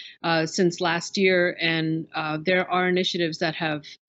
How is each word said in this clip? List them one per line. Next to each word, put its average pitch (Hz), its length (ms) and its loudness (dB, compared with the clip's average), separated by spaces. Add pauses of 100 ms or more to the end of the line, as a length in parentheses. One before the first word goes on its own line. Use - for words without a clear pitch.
(240)
uh, 165 240 2
since 175 340 2
last 170 360 -2
year, 185 440 4
and, 160 540 0
uh, 156 280 -4
there 185 260 2
are 180 180 2
initiatives 180 520 0
that 160 160 0
have 151 280 -4 (260)